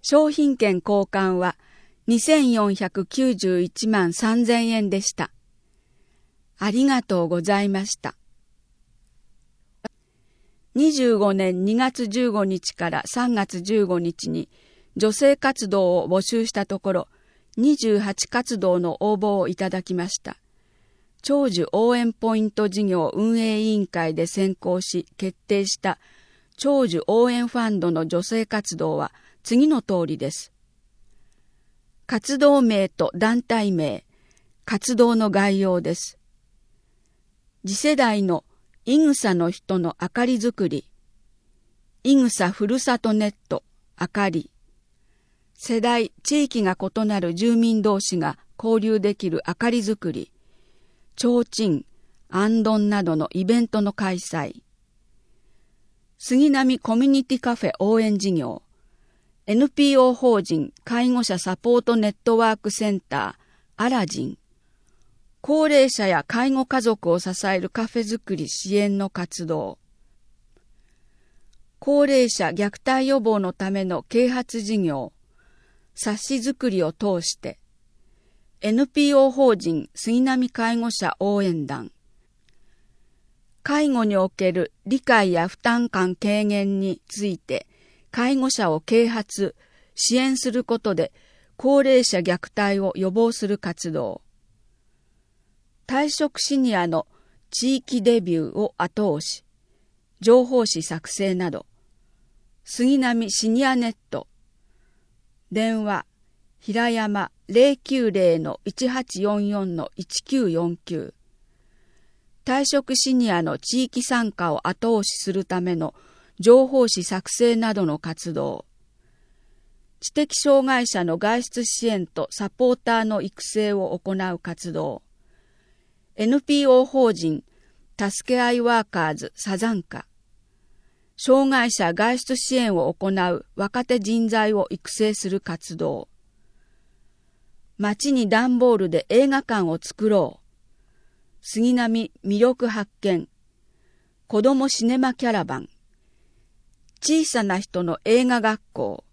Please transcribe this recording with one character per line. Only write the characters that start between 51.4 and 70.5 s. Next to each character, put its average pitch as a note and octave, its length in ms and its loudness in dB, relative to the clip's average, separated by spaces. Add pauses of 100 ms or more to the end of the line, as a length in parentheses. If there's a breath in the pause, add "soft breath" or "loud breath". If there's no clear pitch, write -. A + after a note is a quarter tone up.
灯、 F#3 400 -2 (440)
行 G#3+ 340 2
燈 G#3 260 2
な G3+ 140 0
ど E3+ 120 0
の D#3 160 -2
イ F#3 140 -2
ベ A#3 160 4
ン A#3 60 0
ト G#3+ 140 -2
の G3+ 120 -2
開 F#3+ 220 -4
催。 - 460 -8 (1600)
杉 C#4 320 4
並 C4 300 2
コ - 160 -2
ミ B3+ 100 4
ュ C#4 40 4
ニ C4+ 140 4
テ C4 120 -2
ィ B3 40 -4
カ A#3+ 160 -2
フ - 120 -4
ェ - 120 0
応 G#3+ 200 2
援 G#3+ 180 2
事 G3 140 -2
業。 C3 320 -4 (840)
エ G#3 100 0
ヌ C4 140 4
ピ C#4 260 4
ー C4 60 8
オ B3+ 100 6
ー - 40 0
法 A#3 260 2
人 D#3+ 320 -4 (100)
介 A#3+ 280 0
護 B3 120 0
者 F3+ 140 -2
サ F#3 180 -4
ポ A#3+ 220 2
ー B3 40 4
ト A#3 140 0
ネ G#3 140 2
ッ G3+ 140 -8
ト A3+ 140 4
ワ A3+ 140 4
ー A3 60 -2
ク G#3+ 140 -6
セ G#3 200 -2
ン F#3+ 80 -2
タ B2 380 -8 (400)
ー、 G#3 60 -4
ア B3 60 0
ラ A#3+ 160 0
ジ B2+ 200 -6
ン。 - 120 -10 (1040)
高 D#4 260 2
齢 C4+ 240 6
者 G#3 160 -2
や E3 200 0
介 B3+ 240 0
護 C4 140 0
家 C4 160 -2
族 E3+ 300 0
を F3 80 2
支 F#3 100 -6 (160)
え F#3+ 140 0
る F#3 100 -6
カ A3+ 160 -4
フ A#3 140 -6
ェ - 20 -2
づ G#3+ 160 -6
く - 180 -6
り D3+ 140 -6
支 - 260 -6
援 G3+ 220 2
の G3 120 -4
活 F3 360 -10
動。 D#3 320 -6 (2000)